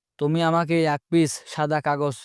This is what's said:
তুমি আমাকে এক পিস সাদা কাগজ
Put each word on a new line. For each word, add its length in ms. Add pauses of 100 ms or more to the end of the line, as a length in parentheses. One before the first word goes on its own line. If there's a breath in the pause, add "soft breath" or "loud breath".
(180)
তুমি 240
আমাকে 420
এক 240
পিস 220 (160)
সাদা 340
কাগজ 440